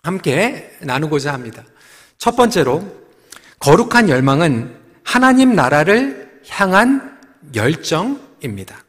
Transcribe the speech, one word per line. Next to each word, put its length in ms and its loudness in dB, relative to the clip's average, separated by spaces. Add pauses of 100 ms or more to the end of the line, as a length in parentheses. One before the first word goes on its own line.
함께 800 -4
나누고자 500 -4
합니다. 320 -14 (540)
첫 180 -2
번째로 480 0 (720)
거룩한 520 2
열망은 640 0 (260)
하나님 520 4
나라를 720 0 (240)
향한 720 0 (360)
열정입니다. 1200 -6 (120)